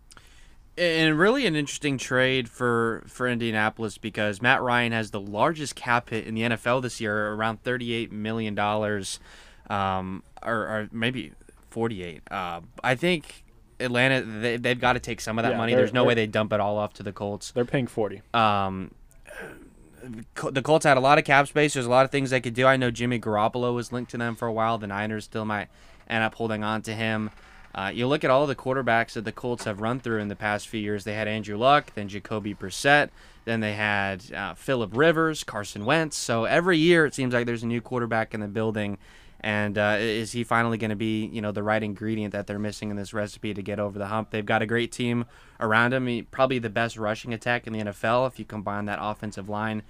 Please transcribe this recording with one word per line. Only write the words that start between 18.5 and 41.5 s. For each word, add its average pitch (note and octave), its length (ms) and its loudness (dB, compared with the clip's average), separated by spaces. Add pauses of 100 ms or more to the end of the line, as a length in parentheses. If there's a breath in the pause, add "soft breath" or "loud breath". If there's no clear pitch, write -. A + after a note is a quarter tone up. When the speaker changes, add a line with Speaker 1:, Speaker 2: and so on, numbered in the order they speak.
Speaker 1:
Col-, - 180 -6
the C3+ 100 0
Colts D#3 240 4
had C#3 120 8
a - 20 4
lot C#3 180 6
of D#3+ 60 4
cap C#3 240 6
space. D3+ 260 2
There's C3 120 0
a A#2 40 -2
lot B2+ 160 8
of C3 60 -6
things C3+ 200 0
they C3 100 2
could A#2+ 120 -6
do. B2+ 120 2
I C3+ 100 8
know B2+ 160 2
Jimmy A#2+ 280 -2
Garoppolo A2+ 540 0
was A#2+ 200 -4
linked B2 180 -6
to B2+ 60 -8
them A#2 180 -4
for A#2+ 120 -4
a A2+ 60 -2
while. A2+ 240 2
The G#2+ 100 -6
Niners G#2 360 -2
still A2 220 -6
might G#2 240 -4 (400 soft breath)
end A2+ 140 2
up A2 120 0
holding A2 280 -2
on G#2+ 180 -2
to A2+ 120 -8
him. G#2+ 380 -2 (420 soft breath)
Uh, G2 200 -4
you A#2 140 0
look D3+ 160 0
at D#3 60 2
all C3+ 180 6
the C3+ 80 -2
quarterbacks A#2+ 580 0
that A2 120 -6
the A2+ 80 -6
Colts A#2+ 320 -6
have G#2 160 -4
run A#2 180 -2
through A#2 200 -2
in G#2 100 -4
the G2+ 60 -6
past G#2+ 340 -2
few A2+ 100 -6
years. G#2 240 -4
They G#2+ 100 -6
had G#2+ 140 -2
Andrew G#2+ 300 -4
Luck, C#3 360 4
then G2+ 140 -6
Jacoby G2+ 480 -6
Brissett, C#3+ 540 2 (340 soft breath)
then A2+ 160 -2
they G#2+ 140 -2
had, G2+ 580 -2
uh, F2 220 -6
Phillip A2+ 420 -4
Rivers, D#3 480 2
Carson G#2 400 -8
Wentz. D3+ 320 0
So A2+ 300 0
every E3+ 320 4
year E3 280 6
it B2+ 80 -2
seems B2+ 200 -2
like A#2+ 120 2
there's A#2 180 -2
a A#2+ 40 -4
new A#2 140 -2
quarterback A#2 520 -2
in A2 60 -6
the G#2 80 -6
building. G#2 500 -2 (440 soft breath)
And, G#2 360 0
uh, G#2 220 4
is A2 320 -2
he A#2+ 140 -4
finally A#2 320 2
gonna A2 180 -2
be, A2 300 -2
you G2+ 160 -6
know, G#2 100 -2